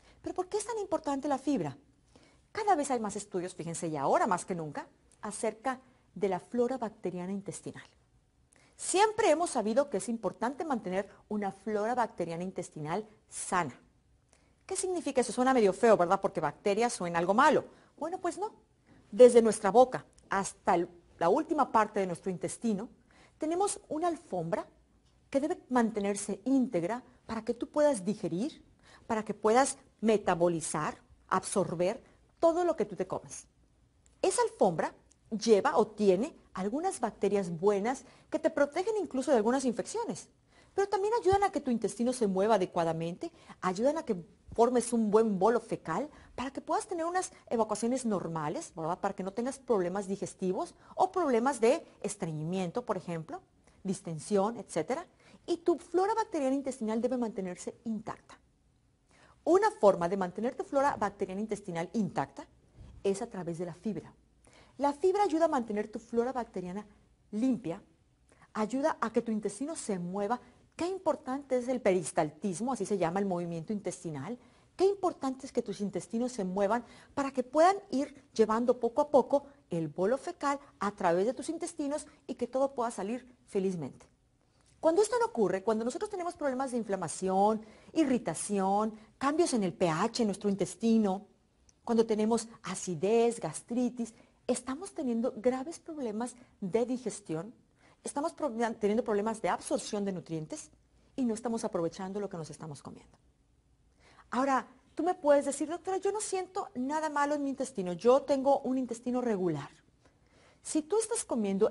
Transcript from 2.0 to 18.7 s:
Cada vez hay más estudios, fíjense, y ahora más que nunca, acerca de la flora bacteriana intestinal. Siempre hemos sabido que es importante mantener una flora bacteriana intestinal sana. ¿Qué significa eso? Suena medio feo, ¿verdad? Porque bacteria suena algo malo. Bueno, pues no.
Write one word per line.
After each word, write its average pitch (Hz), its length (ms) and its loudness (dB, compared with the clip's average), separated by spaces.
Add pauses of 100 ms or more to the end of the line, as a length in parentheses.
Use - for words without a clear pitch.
Cada 403 240 0
vez 294 160 0
hay 247 80 0
más 214 160 -4
estudios, 180 400 -6
fíjense, 165 320 -8
y 156 100 -4
ahora 202 300 2
más 185 180 0
que 185 120 -4
nunca, 165 320 -8 (320)
acerca 220 600 -6 (340)
de 196 140 -2
la 180 120 -2
flora 240 360 -2
bacteriana 180 560 -6
intestinal. - 540 -10 (880)
Siempre 427 540 2
hemos 320 200 2
sabido 226 400 0
que 202 80 -2
es 185 100 -6
importante 226 560 -4
mantener 208 440 -4 (200)
una 202 240 -4
flora 214 420 -2
bacteriana 175 480 -4
intestinal 180 680 -6 (200)
sana. - 520 -4 (840)
¿Qué - 80 -8
significa 349 460 -2
eso? 233 120 -2
Suena 254 220 4
medio 208 180 6
feo, 220 240 8
¿verdad? 175 240 4
Porque 175 200 -2
bacteria 202 500 0
suena 170 300 -2
algo 180 140 2
malo. 262 300 6 (320)
Bueno, 339 220 -6
pues 339 200 -4
no. 427 140 -6 (580)